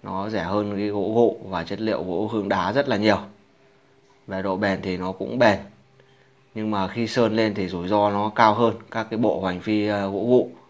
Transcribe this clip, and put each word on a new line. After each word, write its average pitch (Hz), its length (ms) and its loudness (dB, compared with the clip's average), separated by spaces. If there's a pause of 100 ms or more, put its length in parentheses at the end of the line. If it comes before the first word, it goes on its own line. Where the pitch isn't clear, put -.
Nó 98 260 -6
rẻ 98 140 -2
hơn 101 340 -2
cái 101 100 -2
gỗ 101 280 -2
gụ 113 340 4
và 87 140 -4
chất 101 180 -8
liệu 110 220 -2
gỗ 92 280 -2
hương 104 180 -2
đá 95 220 0
rất 139 180 0
là 113 80 0
nhiều. 104 200 4 (1080)
Về 95 140 -6
độ 95 140 -2
bền 98 260 0
thì 92 160 -4
nó 90 140 -4
cũng 107 280 -6
bền, 107 200 6 (960)
nhưng 107 180 -4
mà 98 160 0
khi 113 200 -4
sơn 110 280 2
lên 110 180 2
thì 98 140 -2
rủi 87 200 -6
ro 104 220 4
nó 104 260 -2
cao 113 180 6
hơn 113 220 2 (160)
các 113 180 -6
cái 113 80 -4
bộ 107 220 2
hoành 90 220 -4
phi, 107 260 0
ờ, 101 220 -2
gỗ 98 200 -4
gụ 123 200 4 (200)